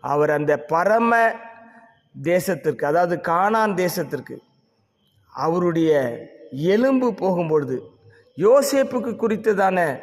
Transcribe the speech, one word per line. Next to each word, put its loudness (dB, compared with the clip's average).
அவர் 0
அந்த 0
பரம 2
தேசத்திற்கு, -2
அதாவது 0
கானான் 0
தேசத்திற்கு -4
அவருடைய 0
எலும்பு 0
போகும்பொழுது, -2
யோசேப்புக்கு 2
குறித்ததான 0